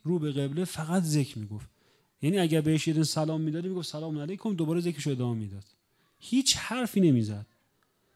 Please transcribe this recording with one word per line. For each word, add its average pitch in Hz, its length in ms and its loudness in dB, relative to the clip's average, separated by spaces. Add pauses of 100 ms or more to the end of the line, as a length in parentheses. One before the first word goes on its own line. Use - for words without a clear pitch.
رو 170 160 0
به 151 140 -2
قبله، 143 320 -2
فقط 165 380 -2
ذکر 151 360 0
میگفت. 107 300 -10 (540)
یعنی 170 160 2
اگر 160 220 4
بهش 156 280 2
یه 160 60 2
دونه 160 100 4
سلام 156 360 0
می‌دادی، 160 280 -4
میگفت: 180 200 -6
«سلام 156 300 -6
علیکم»، 190 360 -4
دوباره 165 260 0
ذکرشو 156 300 -2
ادامه 123 300 0
می‌داد، 98 240 -10 (540)
هیچ - 380 2
حرفی 226 440 0
نمیزد. 110 460 4 (680)